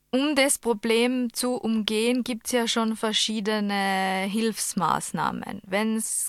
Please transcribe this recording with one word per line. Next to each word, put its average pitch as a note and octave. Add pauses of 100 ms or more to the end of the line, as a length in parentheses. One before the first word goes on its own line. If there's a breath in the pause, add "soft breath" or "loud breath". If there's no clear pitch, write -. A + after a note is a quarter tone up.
(100)
Um C#4
das C#4
Problem A#3
zu B3
umgehen, A3
gibt's A#3
ja A#3
schon A3
verschiedene G3+
Hilfsmaßnahmen. F#3
Wenn's A3